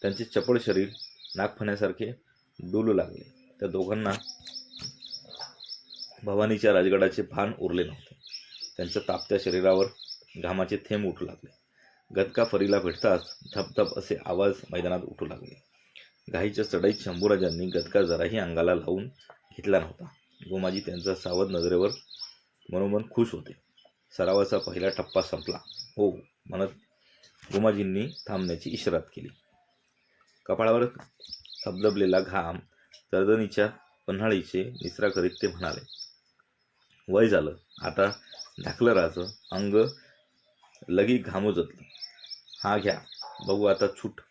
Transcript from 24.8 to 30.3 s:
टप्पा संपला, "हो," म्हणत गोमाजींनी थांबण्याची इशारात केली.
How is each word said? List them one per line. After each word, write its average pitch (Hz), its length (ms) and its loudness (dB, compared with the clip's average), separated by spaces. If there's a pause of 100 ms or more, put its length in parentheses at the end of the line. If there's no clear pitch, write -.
टप्पा - 320 0
संपला, - 360 -6 (400)
"हो," 101 140 4 (340)
म्हणत 95 220 -4 (840)
गोमाजींनी 101 540 2 (200)
थांबण्याची 92 420 -4
इशारात 90 320 -2
केली. - 260 -18 (1160)